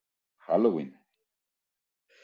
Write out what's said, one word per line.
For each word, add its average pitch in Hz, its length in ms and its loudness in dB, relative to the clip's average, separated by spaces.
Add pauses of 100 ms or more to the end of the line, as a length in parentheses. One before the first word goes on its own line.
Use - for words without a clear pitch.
(380)
Halloween. 85 580 -2 (1300)